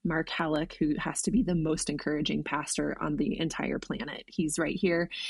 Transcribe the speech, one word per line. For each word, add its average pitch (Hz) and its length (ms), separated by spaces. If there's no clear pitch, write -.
Mark 160 240
Halleck, 156 460
who 151 240
has - 240
to - 80
be 233 140
the 180 100
most 156 340
encouraging 151 540
pastor 147 580
on 151 160
the 147 220
entire - 400
planet. - 480
He's 156 320
right 151 160
here 175 340